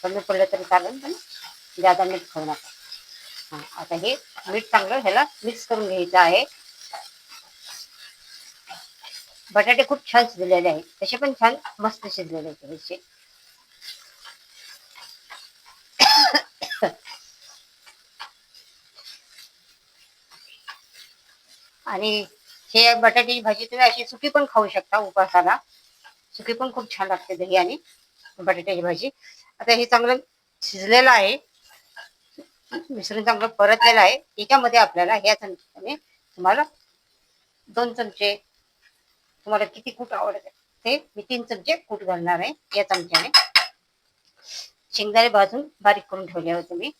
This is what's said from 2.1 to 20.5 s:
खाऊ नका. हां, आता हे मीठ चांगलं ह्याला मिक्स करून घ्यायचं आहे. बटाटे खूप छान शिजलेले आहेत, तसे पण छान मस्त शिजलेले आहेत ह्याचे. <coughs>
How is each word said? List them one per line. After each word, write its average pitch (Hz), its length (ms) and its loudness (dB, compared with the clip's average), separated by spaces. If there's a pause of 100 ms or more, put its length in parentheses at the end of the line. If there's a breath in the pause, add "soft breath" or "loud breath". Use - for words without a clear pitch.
खाऊ 156 140 -10
नका. 151 240 -10 (840)
हां, 156 100 -16 (140)
आता 165 180 -10
हे 202 220 -4 (320)
मीठ 208 140 -6
चांगलं 208 320 0
ह्याला 240 300 2 (200)
मिक्स 226 220 -10
करून 214 220 -4
घ्यायचं 180 300 0
आहे. 180 260 4 (3000)
बटाटे 226 340 2
खूप - 240 -6
छान 240 120 6
शिजलेले 180 440 0
आहेत, 160 160 -4 (180)
तसे 196 140 -6
पण 269 160 -4
छान 240 240 0 (220)
मस्त 214 340 -6
शिजलेले 160 360 -10
आहेत 151 160 -18
ह्याचे. 156 380 -16 (3000)
<coughs> 831 1000 0 (4000)